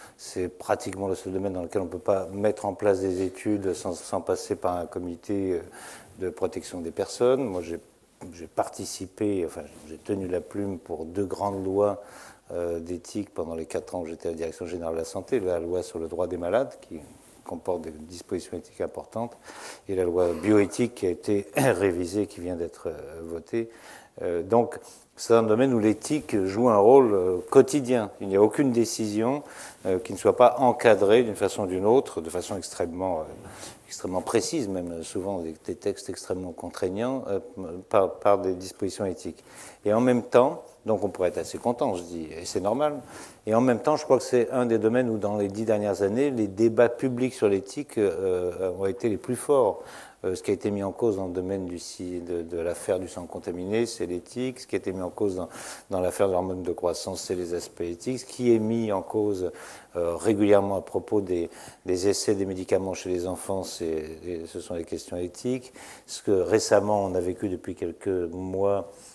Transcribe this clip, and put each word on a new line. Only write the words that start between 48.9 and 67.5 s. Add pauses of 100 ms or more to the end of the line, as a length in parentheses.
les
plus
forts. (420)
Euh,
ce
qui
a
été
mis
en
cause
dans
le
domaine
du
si-,
de,
de
l'affaire
du
sang
contaminé,
c'est
l'éthique.
Ce
qui
a
été
mis
en
cause
dans, (420)
dans
l'affaire
de
l'hormone
de
croissance,
c'est
les
aspects
éthiques.
Ce
qui
est
mis
en
cause, (440)
euh,
régulièrement
à
propos
des, (360)
des
essais
des
médicaments
chez
les
enfants,
c'est, (400)
et
ce
sont
les
questions
éthiques. (320)
Ce
que
récemment,
on
a
vécu
depuis